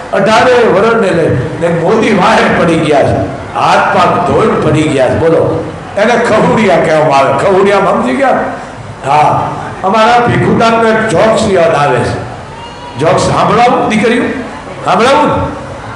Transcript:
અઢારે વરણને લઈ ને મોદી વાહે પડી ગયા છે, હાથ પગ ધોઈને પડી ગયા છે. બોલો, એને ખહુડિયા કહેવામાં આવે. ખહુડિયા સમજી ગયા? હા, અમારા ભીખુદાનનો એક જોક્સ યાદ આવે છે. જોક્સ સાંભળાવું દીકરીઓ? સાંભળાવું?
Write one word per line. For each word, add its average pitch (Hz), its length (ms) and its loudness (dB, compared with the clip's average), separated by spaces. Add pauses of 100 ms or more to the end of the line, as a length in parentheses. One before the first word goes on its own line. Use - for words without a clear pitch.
(140)
અઢારે 220 400 2
વરણને 220 540 2
લઈ 165 280 0 (260)
ને 170 200 0
મોદી 220 320 0
વાહે 214 500 2
પડી 170 160 2
ગયા 143 220 2
છે, - 160 0 (360)
હાથ 196 440 2
પગ 175 300 0
ધોઈને 190 260 2
પડી 151 280 0
ગયા 131 260 0
છે. 113 60 0
બોલો, - 580 0 (260)
એને 220 160 2
ખહુડિયા 220 600 2
કહેવામાં 156 440 2
આવે. 135 260 0
ખહુડિયા 196 320 2
સમજી 196 380 0
ગયા? 262 140 0 (760)
હા, 151 420 0 (340)
અમારા 220 440 2
ભીખુદાનનો 226 600 2
એક 196 180 0
જોક્સ 202 440 0
યાદ 165 240 2
આવે 139 240 0
છે. - 140 -2 (840)
જોક્સ 180 220 2
સાંભળાવું 208 680 2
દીકરીઓ? 226 340 0 (600)
સાંભળાવું? 196 680 0 (440)